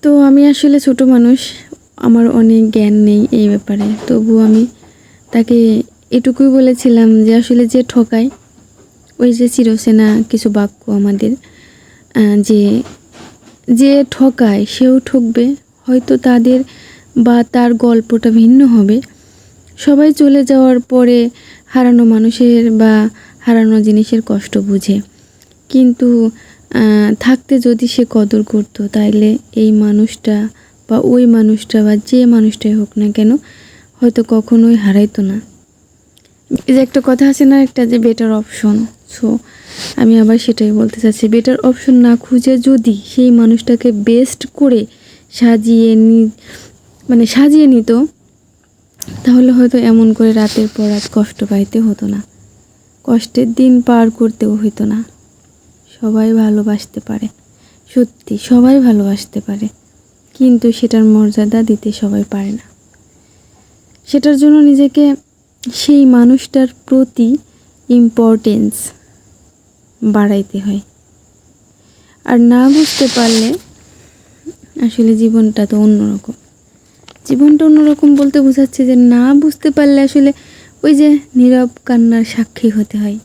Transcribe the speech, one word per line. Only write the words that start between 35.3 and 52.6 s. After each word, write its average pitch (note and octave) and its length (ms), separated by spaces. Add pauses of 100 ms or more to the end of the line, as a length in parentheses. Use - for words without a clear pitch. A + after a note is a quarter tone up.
এই B3+ 80
যে C4+ 60
একটা C4 220
কথা C4+ 260
আছে C#4 160
না C4+ 180
একটা, B3+ 220
যে A#3 140
বেটার A3+ 320
অপশন, G#3+ 540 (360)
so A3+ 160 (580)
আমি A3+ 240
আবার A3 180
সেটাই A3 340
বলতে G#3+ 300
চাচ্ছি, A3 260
বেটার A#3 320
অপশন B3+ 340
না A#3+ 220
খুঁজে B3+ 420
যদি A#3+ 440 (140)
সেই B3+ 160
মানুষটাকে A#3 600
বেস্ট A#3 600
করে B3 320 (460)
সাজিয়ে A3+ 640
নি-, A3 340 (800)
মানে A#3 160
সাজিয়ে D4 420
নিত, A#3 240 (1300)
তাহলে B3+ 280
হয়তো B3 260
এমন A3+ 360
করে A3 200
রাতের G#3+ 340 (100)
পর G#3+ 120
রাত G#3 220
কষ্ট - 320
পাইতে G3+ 360
হতো G#3+ 280
না, G3+ 160 (800)